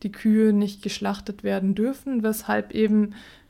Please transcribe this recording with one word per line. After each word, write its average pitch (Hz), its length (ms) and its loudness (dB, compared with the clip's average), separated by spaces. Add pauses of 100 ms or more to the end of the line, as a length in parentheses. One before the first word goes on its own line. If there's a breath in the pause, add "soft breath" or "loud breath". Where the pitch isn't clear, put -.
die 196 80 -6
Kühe 220 420 4
nicht 202 280 -2
geschlachtet 202 640 -6
werden 196 320 0
dürfen, 247 480 -2
weshalb 214 500 -2
eben, 214 400 2 (360 loud breath)